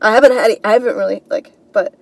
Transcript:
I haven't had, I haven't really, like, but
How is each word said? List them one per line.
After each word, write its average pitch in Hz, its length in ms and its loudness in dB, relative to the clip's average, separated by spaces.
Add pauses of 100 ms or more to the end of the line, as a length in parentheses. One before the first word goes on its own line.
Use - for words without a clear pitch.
I 214 100 0
haven't 254 200 6
had, 233 320 0
I 214 80 0
haven't 240 240 0
really, 196 320 -4
like, - 240 -8 (200)
but - 300 -4